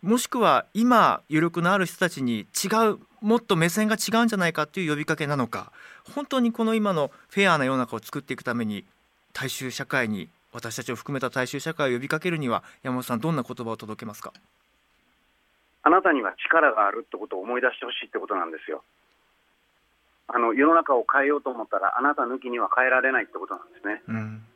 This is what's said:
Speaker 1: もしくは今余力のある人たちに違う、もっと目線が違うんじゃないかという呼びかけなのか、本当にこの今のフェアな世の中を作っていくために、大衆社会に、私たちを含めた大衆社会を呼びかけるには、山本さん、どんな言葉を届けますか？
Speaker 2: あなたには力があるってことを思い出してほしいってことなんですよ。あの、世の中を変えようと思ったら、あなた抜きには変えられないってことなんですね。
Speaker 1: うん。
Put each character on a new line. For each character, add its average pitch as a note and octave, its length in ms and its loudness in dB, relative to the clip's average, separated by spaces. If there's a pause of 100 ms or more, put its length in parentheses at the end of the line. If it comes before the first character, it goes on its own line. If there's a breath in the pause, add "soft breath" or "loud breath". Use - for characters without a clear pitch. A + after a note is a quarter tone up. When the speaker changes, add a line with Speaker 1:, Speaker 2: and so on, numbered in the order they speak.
Speaker 1:
も G#3 180 2
し - 80 -4
く B3+ 120 -4
は D#3+ 340 6
今 G#3+ 560 4
余 D3+ 120 2
力 E3+ 200 0
の F3 120 4
あ G3+ 40 2
る F#3 100 2
人 - 120 -12
た F3+ 100 2
ち D3 120 -8
に A#2 200 -2
違 - 260 -6 (240)
う、 - 80 -6 (220)
も G#3+ 160 4
っ A#3 40 0
と G3+ 140 0
目 E3 140 4
線 G#3+ 180 0
が A3 80 2
違 A3 260 0
う A#3+ 40 4
ん - 20 2
じ A3 80 0
ゃ - 20 -2
な F3+ 100 2
い D#3+ 60 0
か D3+ 140 -2
と - 120 -8
い F3 80 -2
う D3+ 40 2
呼 D3 60 0
び D3 80 -4
か D#3 100 0
け D3+ 100 -4
な C#3+ 120 -2
の B2 100 0
か、 F#2+ 240 -10 (440 loud breath)
本 C#4+ 100 -6
当 C4+ 140 -2
に A#3 120 2
こ A#3 140 -2
の A3 100 2
今 G#3 180 0
の D3 180 0 (180 soft breath)
フ G3 120 0
ェ F#3+ 100 6
ア D#3+ 60 4
な C3+ 80 2
世 C3 80 2
の C3 60 0
中 A#2+ 160 -4
を A2 40 -4
作 - 200 -12
っ - 20 -18
て - 120 -8
い B2+ 40 -8
く - 60 -18
た B2 100 -2
め A#2 120 -2
に、 G#2 200 -6 (480)
大 C3+ 160 -8
衆 B2+ 220 -8
社 C3+ 160 -8
会 B2+ 200 0
に、 G#2+ 220 -6 (240)
私 A2+ 240 -10
た B2+ 80 -8
ち C3 60 -6
を A#2+ 40 -4
含 C#3+ 180 -10
め C3+ 60 -4
た B2+ 100 -2
大 B2+ 180 -4
衆 C#3+ 120 -8
社 D#3+ 140 -8
会 C#3+ 180 -2
を A#2+ 60 -2
呼 B2 60 -6
び C#3 40 -10
か D#3 120 -2
け F3+ 120 -4
る E3 60 -4
に C#3+ 100 -4
は、 G#2+ 160 -2 (180 loud breath)
山 B2+ 140 -4
本 B2+ 80 -6
さ B2 140 -4
ん、 - 20 -2
ど D3+ 100 -2
ん E3 60 0
な C3 80 -2
言 A#2+ 220 -10
葉 A2+ 60 -6
を A2 60 -8
届 G#2+ 220 -12
け A#2 60 -12
ま G#2+ 80 -12
す - 100 -18
か？ - 80 -12 (1500)
Speaker 2:
あ D3 60 6
な F3+ 120 6
た F#3 120 4
に C3 100 0
は F#2+ 100 -4 (160)
力 D3+ 220 6
が G#2+ 160 2
あ G2+ 40 0
る A2 140 -8
っ - 40 -20
て - 80 -10
こ F#2 100 -10
と - 80 -8
を F#2 60 -6
思 A#2+ 180 -4
い - 20 -4
出 B2+ 120 2
し - 60 -14
て C3 60 -10
ほ A#2+ 60 -8
し - 140 -8
い - 20 -20
っ - 20 -20
て A2 100 -6
こ F#2 60 -10
と G2+ 100 -4
な F2 100 -2
ん E2 60 -10
で D#2 120 -10
す - 80 -10
よ。 C#2+ 100 -8 (1500)
あ A#2+ 120 0
の、 A#2 140 0
世 C#3 160 4
の E3 40 6
中 D#3+ 220 4
を A#2 160 2
変 C#3 120 2
え - 40 2
よ D3 100 2
う C#3+ 40 -6
と - 80 -6
思 A#2 160 -8
っ - 40 -20
た G#2 80 -2
ら、 F#2+ 220 0
あ - 20 -2
な D3 140 2
た D3 60 -4
抜 B2 180 -4
き B2+ 100 -10
に A#2+ 80 -4
は G#2 160 -2
変 B2+ 140 2
え - 20 2
ら B2+ 120 4
れ C3 100 2
な B2+ 80 2
い G#2 60 -6
っ - 20 -20
て - 100 -20
こ F#2 100 -8
と G2 60 -8
な F2+ 100 -12
ん - 100 -20
で - 80 -20
す - 40 -10
ね。 G#2+ 220 -6
Speaker 1:
う A2+ 60 -6
ん。 A2 320 -8 (100)